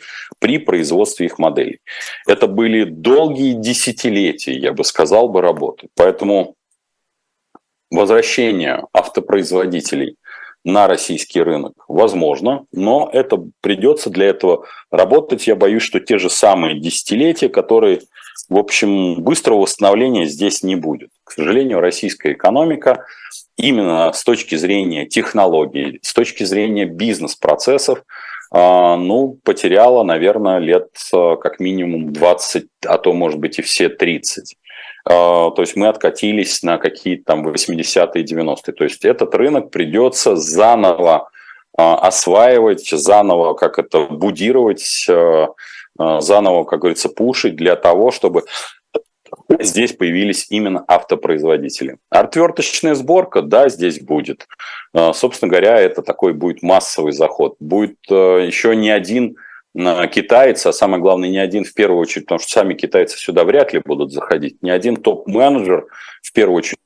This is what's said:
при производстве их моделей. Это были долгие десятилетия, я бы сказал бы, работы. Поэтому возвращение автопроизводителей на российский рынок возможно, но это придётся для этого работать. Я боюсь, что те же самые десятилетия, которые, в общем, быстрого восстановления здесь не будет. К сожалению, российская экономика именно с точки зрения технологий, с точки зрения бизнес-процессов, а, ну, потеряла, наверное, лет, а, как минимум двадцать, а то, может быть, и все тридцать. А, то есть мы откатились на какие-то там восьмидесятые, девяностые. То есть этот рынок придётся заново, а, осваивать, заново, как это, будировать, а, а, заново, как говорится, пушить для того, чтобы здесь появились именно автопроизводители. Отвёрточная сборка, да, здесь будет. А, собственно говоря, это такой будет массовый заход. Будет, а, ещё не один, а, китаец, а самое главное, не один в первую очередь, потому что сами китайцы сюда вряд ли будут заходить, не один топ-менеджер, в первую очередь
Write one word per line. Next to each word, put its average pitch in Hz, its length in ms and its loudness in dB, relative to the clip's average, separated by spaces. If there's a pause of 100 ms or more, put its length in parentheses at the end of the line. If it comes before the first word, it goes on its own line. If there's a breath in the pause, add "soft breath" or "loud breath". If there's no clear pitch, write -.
(400 loud breath)
при - 180 0
производстве 87 680 -2
их - 120 -8
моделей. 73 420 -2 (460 loud breath)
Это 104 200 2
были 110 380 0
долгие 131 680 0
десятилетия, 107 1000 -4
я 67 180 -4
бы - 120 -4
сказал 98 440 2
бы, 95 140 0
работы. 78 520 -4
Поэтому 95 600 0 (1400)
возвращение 104 960 0 (100)
автопроизводителей 90 1200 -2 (480 loud breath)
на 98 240 4
российский 85 540 -2
рынок 80 300 -2 (140)
возможно, 95 840 0
но 110 400 -2
это 127 260 0 (220)
придётся 101 500 0
для 95 160 2
этого 90 380 0 (260 loud breath)
работать. 123 560 2
Я 110 80 2
боюсь, 104 280 2
что - 180 -4
те 104 180 -2
же 90 120 -2
самые 85 500 2
десятилетия, 123 680 -2
которые, 110 520 2 (480 loud breath)
в 92 100 0
общем, 98 640 -2
быстрого 117 380 0
восстановления 101 680 2
здесь 82 360 -4
не 95 140 -2
будет. 78 340 -8 (140)
К - 80 -20
сожалению, 104 480 0
российская 87 520 -2
экономика 135 720 0 (520 loud breath)
именно 87 560 0
с - 100 -10
точки 110 340 -2
зрения 87 500 -2
технологий, 78 960 -2
с - 100 -10
точки 117 320 -6
зрения 104 400 -2
бизнес-процессов, 98 1200 -2 (460 loud breath)
а, 90 460 4
ну, 120 460 -2
потеряла, 107 600 4
наверное, 92 560 0
лет, 87 300 0 (240)
а, 85 240 2
как - 240 -6
минимум 87 520 -4
двадцать, 87 540 0 (200)
а 85 120 2
то, 90 140 0
может 80 280 -4
быть, 78 180 -6
и 78 40 -6
все - 260 -2
тридцать. - 680 -6 (480 loud breath)
А, 87 460 4
то 90 120 -2
есть - 120 -4
мы 104 140 0
откатились 107 760 -2
на 85 160 -2
какие-то - 460 -6
там 76 180 0
восьмидесятые, 82 800 -2
девяностые. 80 520 -6
То 78 100 -2
есть - 200 -6
этот 113 300 0
рынок 131 360 0
придётся 98 680 0
заново, 87 920 2 (480 loud breath)
а, 82 200 4
осваивать, 107 920 2
заново, 85 680 2
как 85 260 -2
это, 78 240 0
будировать, 98 1040 -2
а, 82 380 2 (500 loud breath)
а, 80 220 -2
заново, 90 420 4
как 78 180 -4
говорится, 85 280 -2
пушить 113 480 -2
для 85 180 2
того, 98 380 4
чтобы 87 320 -2 (1160 loud breath)
здесь 117 320 -2
появились 92 580 -4
именно 104 380 -4
автопроизводители. 76 1080 -2 (120)
Отвёрточная 156 840 0
сборка, 139 480 0
да, 113 260 4
здесь 82 320 -4
будет. 69 460 -6 (460 loud breath)
А, 82 200 4
собственно - 380 -2
говоря, 98 280 4
это 92 240 2
такой - 320 -2
будет 82 280 -6
массовый 87 500 0
заход. 73 480 0
Будет, 98 360 -2 (140)
а, 92 280 4
ещё 92 360 0
не 107 160 0
один, 107 460 -2 (420 loud breath)
а, 87 280 0
китаец, 120 600 2
а 82 60 4
самое 95 300 0
главное, 92 260 2
не 95 100 -4
один 98 260 -2
в - 100 -14
первую 92 260 2
очередь, 82 240 -6
потому 85 140 -4
что - 120 -10
сами 98 240 2
китайцы - 440 -2
сюда 85 260 0
вряд 139 300 2
ли 80 100 -2
будут 71 280 -4
заходить, 73 500 -6
не 90 80 -4
один 104 260 -2
топ-менеджер, 104 920 0 (360 loud breath)
в - 100 -18
первую 95 260 2
очередь - 280 -6